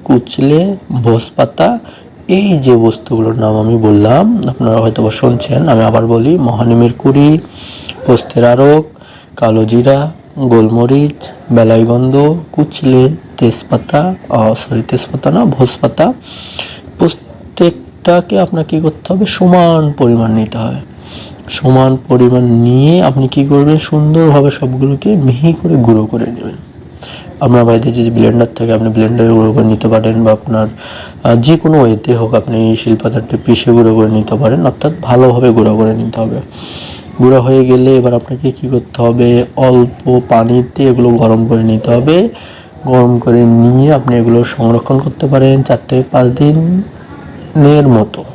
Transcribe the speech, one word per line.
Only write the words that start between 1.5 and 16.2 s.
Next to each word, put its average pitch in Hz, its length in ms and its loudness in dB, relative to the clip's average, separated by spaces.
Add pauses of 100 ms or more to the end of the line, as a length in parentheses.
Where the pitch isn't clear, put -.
এই 202 100 0 (120)
যে 127 160 2
বস্তুগুলোর 113 600 -2
নাম 110 180 0
আমি 113 220 0
বললাম, 110 460 2 (240)
আপনারা 117 320 -2
হয়তো 110 220 -2
বা 110 180 -2
শুনছেন, 123 480 -2
আমি 113 160 2
আবার 113 220 0
বলি, 117 320 0
মহানিমের 117 600 0
কুড়ি, 143 300 2 (760)
পোস্তের 120 420 0
আরক, 139 380 4 (540)
কালো 113 280 0
জিরা, 127 340 2 (540)
গোলমরিচ, 120 640 0 (320)
বেলাইগন্ধ, 117 640 2 (380)
কুচলে, 131 520 0 (320)
তেজপাতা, - 640 -2 (300)
আহ, 110 240 0
সরি, 113 280 -6
তেজপাতা - 480 -6
না, 180 160 0
ভোজপাতা, 131 600 -2 (880)